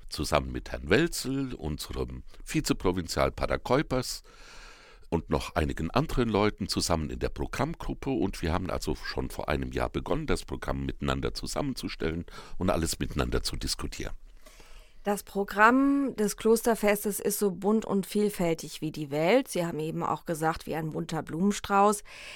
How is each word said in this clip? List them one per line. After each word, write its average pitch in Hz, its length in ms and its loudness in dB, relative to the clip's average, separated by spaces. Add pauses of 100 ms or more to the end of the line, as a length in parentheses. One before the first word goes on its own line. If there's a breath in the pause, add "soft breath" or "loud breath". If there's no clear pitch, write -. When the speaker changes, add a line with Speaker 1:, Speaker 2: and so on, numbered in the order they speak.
Speaker 1:
zusammen 71 460 0
mit 62 180 -8
Herrn 64 180 -8
Welzel, 135 640 2
unserem 65 720 -6 (220 soft breath)
Vizeprovinzial 90 840 2
Pater 69 280 0
Kuipers - 640 0 (840 loud breath)
und 85 200 0
noch 76 240 0
einigen 80 380 0
anderen 127 360 2
Leuten 101 400 2
zusammen 82 440 0
in 62 80 -6
der 65 100 0
Programmgruppe. - 800 -4
Und 98 320 0
wir 82 100 2
haben 90 200 0
also 71 240 -2
schon - 340 -4
vor - 180 -6
einem 67 240 0
Jahr 62 180 0
begonnen, - 360 -2
das - 180 0
Programm 67 440 -4
miteinander 67 480 -2
zusammenzustellen 85 880 -4 (320 loud breath)
und 90 140 2
alles 82 260 2
miteinander 64 460 0
zu - 120 -4
diskutieren. - 580 -4 (880 soft breath)
Speaker 2:
Das 202 180 0
Programm 247 920 4
des 208 200 2
Klosterfestes 220 840 4
ist - 180 0
so 208 140 2
bunt 196 340 2
und 196 220 0
vielfältig 185 720 0
wie 156 100 -4
die 151 200 -6
Welt. 175 360 4
Sie 175 160 -2
haben 165 160 -4
eben 160 220 -4
auch - 240 -2
gesagt, 160 400 -2
wie 143 80 -6
ein 160 160 -4
bunter 160 320 -4
Blumenstrauß. 202 800 2 (320 loud breath)